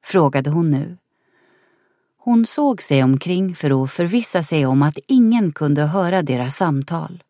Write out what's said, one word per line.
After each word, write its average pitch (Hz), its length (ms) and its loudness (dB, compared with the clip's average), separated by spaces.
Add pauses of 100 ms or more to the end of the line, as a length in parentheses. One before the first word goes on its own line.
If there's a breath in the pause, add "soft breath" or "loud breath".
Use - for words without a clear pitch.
frågade 143 460 0
hon 165 200 0
nu. 156 260 -4 (1200)
Hon 233 300 0
såg 277 360 -2
sig 135 200 2
omkring 175 520 0
för 135 300 0
att 131 80 -8
förvissa 180 500 -2
sig 151 240 0
om 135 160 2
att 151 240 0
ingen 226 460 2
kunde 147 300 0
höra 175 400 0
deras 127 340 -4
samtal. 160 720 -4